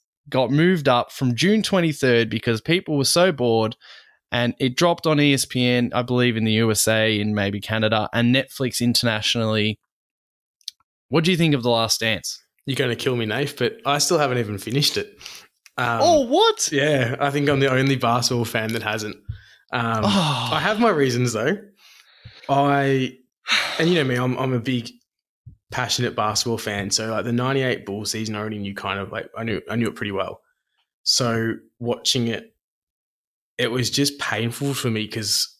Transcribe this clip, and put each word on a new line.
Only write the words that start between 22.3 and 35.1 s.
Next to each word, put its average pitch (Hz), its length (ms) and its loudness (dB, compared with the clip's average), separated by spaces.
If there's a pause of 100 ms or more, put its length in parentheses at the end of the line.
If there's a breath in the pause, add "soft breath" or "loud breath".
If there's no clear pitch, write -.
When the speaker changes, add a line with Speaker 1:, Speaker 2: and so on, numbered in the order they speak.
Speaker 2:
I, 139 720 2 (600 loud breath)
and 165 100 2
you 175 80 4
know 151 80 2
me, 127 120 0
I'm, 127 220 0
I'm 131 160 0
a 117 60 0
big, 123 300 -4 (800)
passionate 123 460 -2
basketball 107 420 -2
fan. 101 320 -6
So, 110 200 -2
like, 104 140 -2
the 120 80 -2
ninety-eight 127 540 -2
Bulls 104 240 -6
season, 110 240 -6
I 104 60 -6
already 107 180 -6
knew 98 160 -6
kind 98 240 -6
of, 95 140 -8
like, 104 240 -8
I 113 80 -8
knew, 107 160 -4 (100)
I 107 60 -4
knew 117 120 0
it - 80 -8
pretty 104 160 -6
well. 95 280 -6 (600)
So 113 520 0 (240)
watching 117 500 -2
it, 113 260 -8 (1040)
it 120 120 0
was 120 200 -2
just 143 280 -2
painful 117 560 -4
for 123 160 -2
me 107 160 -4
'cause - 540 -4